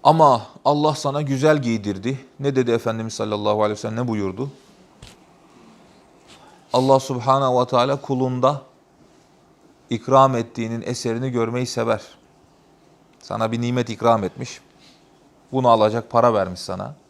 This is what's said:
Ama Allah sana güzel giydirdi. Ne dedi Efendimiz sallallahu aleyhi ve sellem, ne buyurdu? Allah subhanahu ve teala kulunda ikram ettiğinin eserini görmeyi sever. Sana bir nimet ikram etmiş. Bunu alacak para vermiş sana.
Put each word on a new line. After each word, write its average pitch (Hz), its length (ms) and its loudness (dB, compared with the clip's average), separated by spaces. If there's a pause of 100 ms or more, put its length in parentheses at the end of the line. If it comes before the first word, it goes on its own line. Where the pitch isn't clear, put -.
Ama 147 380 6 (240)
Allah 147 300 2
sana 143 260 -4
güzel 143 400 2
giydirdi. 113 640 -4 (140)
Ne 139 160 -2
dedi 120 160 2
Efendimiz 113 420 -4
sallallahu 107 500 -2
aleyhi 104 140 -2
ve - 40 -14
sellem, 110 140 -8
ne 123 120 -4
buyurdu? 107 420 -4 (2250)
Allah 131 260 4
subhanahu 131 640 0
ve 123 60 0
teala 131 340 0
kulunda 127 600 -2 (1300)
ikram 131 460 4
ettiğinin 117 460 -6
eserini 123 480 -4
görmeyi 120 380 -2
sever. 113 340 -2 (1200)
Sana 113 320 -4
bir 117 100 -4
nimet 120 280 -2
ikram 110 340 2
etmiş. - 380 -10 (880)
Bunu 127 180 2
alacak 110 400 4
para 120 240 4
vermiş 92 260 -2
sana. 98 360 -10 (140)